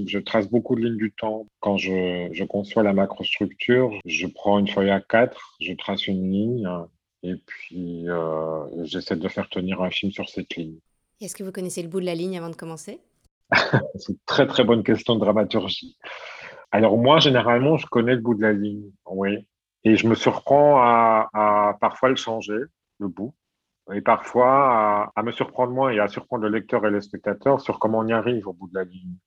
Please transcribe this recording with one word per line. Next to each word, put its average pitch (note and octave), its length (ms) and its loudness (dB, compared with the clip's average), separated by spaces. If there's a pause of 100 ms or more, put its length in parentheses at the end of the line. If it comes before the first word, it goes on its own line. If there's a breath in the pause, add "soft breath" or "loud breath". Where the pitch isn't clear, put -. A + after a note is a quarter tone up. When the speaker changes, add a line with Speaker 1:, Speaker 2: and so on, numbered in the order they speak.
Speaker 1:
je G2 140 -6
trace G2+ 300 -2
beaucoup A#2+ 260 0
de A2+ 60 -2
lignes A#2 160 -2
du G#2+ 160 -4
temps. A2 340 -8 (140)
Quand G2+ 160 2
je, F2+ 560 -2
je E2 100 -6
conçois G2+ 400 -2
la G#2 80 2
macrostructure, G#2 1120 0
je F2+ 220 -6
prends G2+ 320 0
une G2+ 80 2
feuille G2 220 0
A G2 100 2
quatre, - 640 0
je F2+ 100 -8
trace - 360 -6
une F#2+ 260 -2
ligne, A2 340 -2
euh, F2 160 -6 (400)
et F2+ 120 -6 (100)
puis, E2+ 640 -12
euh, D#2+ 560 -4 (180)
j'essaie E2+ 320 -6
de E2 140 -6
faire - 180 -8
tenir F#2 340 -6
un F#2 80 -2
film G2 220 -4
sur G2 160 -10
cette - 300 -10
ligne. E2 180 -10 (460)
Speaker 2:
Est-ce G3 140 -12
que G3+ 100 -12
vous F#3+ 80 -10
connaissez F#3 280 -8
le E3+ 60 -12
bout F#3 140 -6
de F3+ 40 -4
la F3 100 -4
ligne F3+ 220 -6
avant E3+ 120 -10
de E3 80 -14
commencer ? E3 420 -14 (520)
Speaker 1:
<laughs> - 0 -
C'est - 580 -2
une G2+ 160 -10
très, C3+ 220 2
très C3 180 2
bonne A2+ 180 2
question A2+ 320 0
de G2+ 60 -2
dramaturgie. G2+ 760 -2 (760 loud breath)
Alors G#2+ 240 4
moi, C3+ 220 6
généralement, B2+ 580 4
je - 100 -10
connais A#2+ 280 2
le A#2+ 60 -2
bout A#2 140 0
de G2+ 60 -4
la A2 100 4
ligne, G#2 400 -4 (140)
oui. G2 420 -4 (380)
Et A2 100 8
je G#2+ 140 2
me A2+ 60 4
surprends C#3+ 640 4
à, A#2 540 4
à G#2 460 2
parfois B2+ 300 2
le C3 80 2
changer, A2 420 -6 (400)
le G2+ 80 -6
bout. G2 260 -10 (600)
Et G2+ 60 -4
parfois, A#2+ 480 2
à, A2+ 680 4
à G#2+ 100 -2
me A2+ 100 -4
surprendre B2+ 400 -2
moi C3 200 0
et G#2+ 60 2
à G#2 80 4
surprendre G#2 360 -6
le G#2+ 60 0
lecteur G#2+ 360 -2
et G#2+ 40 2
le G2+ 120 0
spectateur G#2 580 -2
sur - 200 -6
comment A2 200 0
on A2 80 0
y A2+ 60 0
arrive A2+ 340 -2
au F#2 60 -10
bout F2 160 -18
de F2 60 -14
la F#2+ 100 -4
ligne. F2+ 420 -14